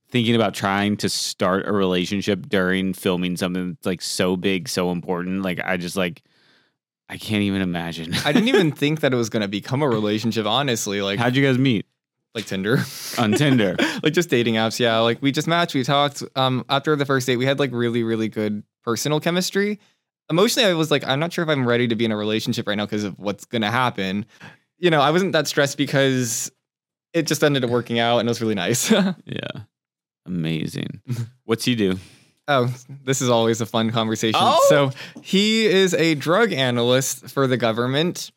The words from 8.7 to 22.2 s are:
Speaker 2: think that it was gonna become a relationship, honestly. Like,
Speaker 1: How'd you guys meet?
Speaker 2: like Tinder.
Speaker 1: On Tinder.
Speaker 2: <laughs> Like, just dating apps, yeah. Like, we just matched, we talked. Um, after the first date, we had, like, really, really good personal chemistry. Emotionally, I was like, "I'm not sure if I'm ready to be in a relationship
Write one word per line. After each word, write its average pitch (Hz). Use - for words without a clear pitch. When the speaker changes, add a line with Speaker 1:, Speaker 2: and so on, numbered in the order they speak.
Speaker 2:
think 147
that 131
it 123
was 117
gonna 107
become 104
a 151
relationship, 107
honestly. 110
Like, 98
Speaker 1:
How'd 123
you 139
guys 131
meet? 127
Speaker 2:
like 107
Tinder. 101
Speaker 1:
On 110
Tinder. 120
Speaker 2:
<laughs> 254
Like, 156
just 170
dating 117
apps, 110
yeah. 117
Like, 117
we 139
just 151
matched, 170
we 131
talked. 143
Um, 131
after 143
the 139
first 135
date, 127
we 127
had, 135
like, 135
really, 120
really 113
good 104
personal 143
chemistry. 190
Emotionally, 208
I 180
was 160
like, 143
"I'm 135
not 170
sure 170
if 156
I'm 135
ready 120
to 113
be 117
in 110
a 107
relationship 107